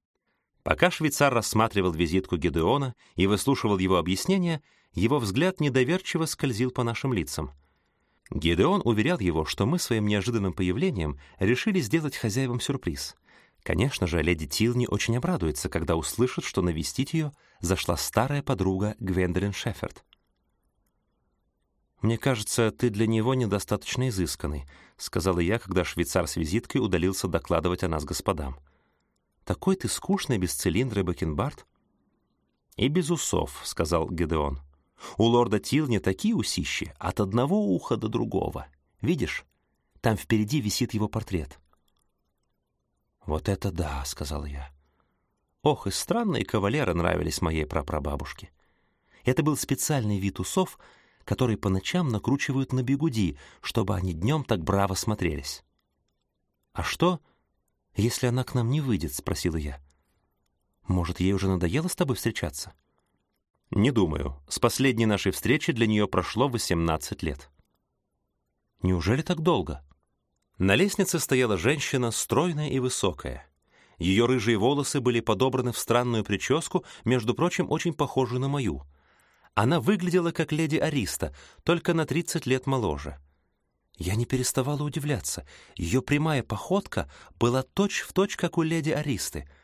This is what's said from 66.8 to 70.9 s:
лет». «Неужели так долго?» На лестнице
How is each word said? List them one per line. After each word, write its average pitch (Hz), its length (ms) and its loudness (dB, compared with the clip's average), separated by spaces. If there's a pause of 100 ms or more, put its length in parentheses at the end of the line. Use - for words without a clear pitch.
лет». 71 260 -6 (1300)
«Неужели 92 400 2
так 160 180 -2
долго?» 101 420 0 (760)
На 95 180 4
лестнице 175 440 2